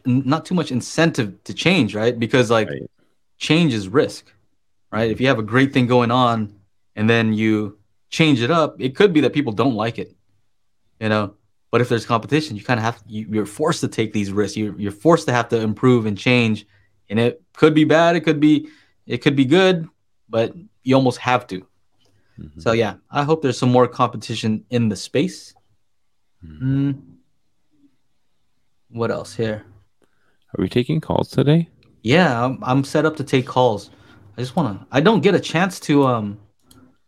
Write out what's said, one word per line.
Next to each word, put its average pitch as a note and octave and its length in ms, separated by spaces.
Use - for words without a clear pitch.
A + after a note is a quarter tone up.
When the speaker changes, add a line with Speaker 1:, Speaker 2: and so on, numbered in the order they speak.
Speaker 1:
n-, B2+ 200
not D#3 180
too F3+ 100
much D#3+ 160
incentive B2+ 760
to G2+ 100
change, D3+ 400
right? A2+ 240
Because, A#2 320
like, A2 180
Speaker 2:
Right. C#2 220
Speaker 1:
change D#3 340
is G2+ 160
risk, - 420
right? A2+ 180
If G#2+ 100
you B2 80
have B2+ 100
a A2 40
great B2+ 300
thing B2+ 140
going A#2+ 240
on A#2 420
and G#2+ 120
then A2+ 240
you G#2+ 460
change D3 320
it A#2+ 80
up, D#3 280
it C3 160
could G3 200
be D3+ 80
that B2 100
people C3+ 200
don't A2+ 220
like A2 240
it, - 160
you A2 80
know? G#2+ 260
But A#2 100
if A#2+ 80
there's A#2 180
competition, A#2 500
you G2 60
kinda A#2 200
have, A2+ 260
you, G#2+ 220
you're G#2 160
forced D3+ 340
to C3+ 80
take A2 240
these G2+ 200
risks. G2 240
You're, G#2 220
you're G2+ 140
forced E3 340
to C3 60
have A#2+ 160
to A#2 120
improve A2 460
and G#2 120
change, A#2 480
and G#2 100
it A#2+ 240
could D#3 200
be D#3 100
bad, E3+ 320
it E3+ 40
could D#3+ 200
be, D3+ 280
it A#2+ 120
could C#3+ 180
be C3+ 100
good, F3 420
but A2+ 260
you B2+ 120
almost C3 240
have B2 300
to. F#2 180
Speaker 2:
Mm-hmm. E2 220
Speaker 1:
So, A2+ 120
yeah, G#2+ 220
I C#3+ 140
hope D#3 180
there's B2+ 160
some B2+ 140
more B2 160
competition A2+ 840
in A#2 180
the G2+ 80
space. - 580
Speaker 2:
Mm-hmm. C3+ 460
Speaker 1:
Mm. C3+ 120
What A#2 200
else - 240
here? A2 300
Speaker 2:
Are F2+ 60
we F#2 60
taking D3+ 320
calls - 280
today? D3 400
Speaker 1:
Yeah, B2+ 420
I'm, - 180
I'm C3 220
set D3+ 200
up D#3 120
to C3+ 80
take C3 220
calls. A#2+ 440
I A#2 40
just B2 160
wanna, A2 360
I C3 80
don't F#3+ 200
get F#3 140
a C#3+ 60
chance F3+ 400
to, C#3+ 260
um, G#2+ 320